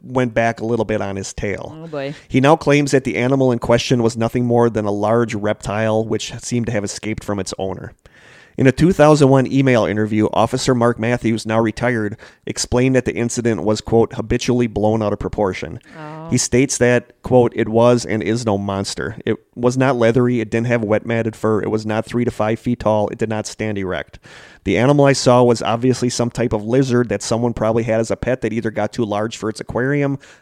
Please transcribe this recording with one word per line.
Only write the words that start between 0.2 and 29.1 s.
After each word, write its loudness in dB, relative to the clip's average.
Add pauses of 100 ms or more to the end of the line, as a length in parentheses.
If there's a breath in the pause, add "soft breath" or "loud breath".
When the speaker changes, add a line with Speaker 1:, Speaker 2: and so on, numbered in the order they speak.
Speaker 1:
back -2
a -4
little 0
bit -2
on -6
his -10
tail. -8
Speaker 2:
Oh, -16
boy. -10 (140)
Speaker 1:
He 0
now 6
claims 2
that 2
the -2
animal 2
in -2
question 0
was 0
nothing 0
more 4
than -2
a 0
large 0
reptile -2
which -6
seemed -4
to -4
have -2
escaped -8
from -4
its -8
owner. -8 (600 soft breath)
In 4
a 8
two 4
thousand 6
one 4
email 4
interview, 0
Officer 0
Mark 2
Matthews, -2
now 0
retired, -2 (280 loud breath)
explained 0
that 2
the -2
incident -2
was, 0
quote, 2
"habitually -2
blown 0
out 0
of -2
proportion." -4 (180)
Speaker 2:
Oh. -14
Speaker 1:
He 0
states 0
that, 0
quote, 4
"It 0
was 2
and -4
is -2
no 0
monster. -6
It 0 (180)
was 0
not 2
leathery. 2
It -6
didn't -2
have 0
wet 0
matted -2
fur. 0
It -4
was -2
not -2
three -2
to 0
five -2
feet -4
tall. 2
It -8
did -4
not -6
stand -6
erect. -8 (460 loud breath)
The 2
animal 6
I 6
saw 4
was 4
obviously 0
some -2
type -2
of -4
lizard 2
that -4
someone -2
probably 0
had 0
as -2
a 0
pet -4
that -2
either -4
got -4
too -2
large -4